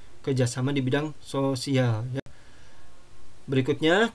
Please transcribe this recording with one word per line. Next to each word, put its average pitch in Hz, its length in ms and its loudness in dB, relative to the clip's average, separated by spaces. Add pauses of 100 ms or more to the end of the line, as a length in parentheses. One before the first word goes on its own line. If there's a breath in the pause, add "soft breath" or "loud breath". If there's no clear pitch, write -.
(260 soft breath)
kerjasama 127 480 2
di 139 80 2
bidang 143 400 2
sosial, 131 880 0
ya. 131 160 -4 (1200 loud breath)
Berikutnya, 156 680 4